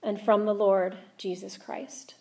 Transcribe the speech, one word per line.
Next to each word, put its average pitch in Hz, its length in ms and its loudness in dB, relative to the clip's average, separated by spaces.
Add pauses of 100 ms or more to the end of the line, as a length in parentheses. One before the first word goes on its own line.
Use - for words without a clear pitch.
and 202 160 -4
from 208 280 4
the 214 80 2
Lord 196 420 4 (220)
Jesus 190 400 -8
Christ. - 640 -14